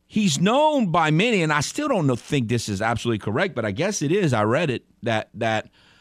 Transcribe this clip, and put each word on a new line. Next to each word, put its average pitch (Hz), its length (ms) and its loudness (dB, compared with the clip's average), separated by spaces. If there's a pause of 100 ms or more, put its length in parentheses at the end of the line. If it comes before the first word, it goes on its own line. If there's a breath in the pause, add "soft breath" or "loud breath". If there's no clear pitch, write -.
He's 190 320 0
known 247 540 2
by 160 180 2
many, 196 300 2
and 156 100 0
I 151 100 2
still 294 280 -4
don't 196 180 0
know, 127 100 2
think 123 320 -2
this 117 200 -2
is 101 140 -4
absolutely 113 380 -2
correct, 147 340 -4
but 117 100 -4
I 107 60 -2
guess 160 320 -4
it 143 100 -2
is. 180 220 2
I 107 80 2
read 135 260 0
it, 120 160 -6 (200)
that, 110 280 -2
that 110 380 -4 (300 soft breath)